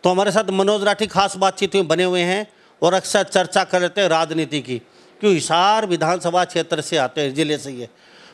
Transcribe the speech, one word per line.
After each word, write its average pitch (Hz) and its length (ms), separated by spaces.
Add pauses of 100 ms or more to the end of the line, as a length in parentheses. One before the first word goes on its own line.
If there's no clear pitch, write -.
तो 175 60
हमारे 190 220
साथ 196 200
मनोज 196 320
राठी 208 260
खास 196 280
बातचीत 190 380
में 190 120
बने 165 180
हुए 180 180
हैं 190 240 (340)
और 170 120
अक्सर 190 320
चर्चा 190 400
कर 180 160
लेते 180 200
हैं 190 80
राजनीति 160 520
की, 123 160 (440)
क्यों 208 120
हिसार 180 540
विधानसभा 170 580
क्षेत्र 165 360
से 160 160
आते 135 240
हैं, 135 120
जिले 151 240
से 139 140
ये, 120 160 (460)